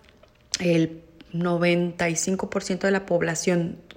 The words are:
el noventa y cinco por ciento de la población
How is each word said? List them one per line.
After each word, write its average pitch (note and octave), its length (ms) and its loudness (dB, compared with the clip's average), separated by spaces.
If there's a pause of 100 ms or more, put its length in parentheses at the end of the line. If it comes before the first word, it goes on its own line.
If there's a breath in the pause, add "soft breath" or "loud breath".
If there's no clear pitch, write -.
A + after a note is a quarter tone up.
(600)
el E3 420 2 (300)
noventa F3 760 0
y E3 60 -4
cinco F#3+ 340 -2
por G3 120 -4
ciento F#3 240 -2
de G3 60 4
la G3 140 0
población E3+ 720 0 (180)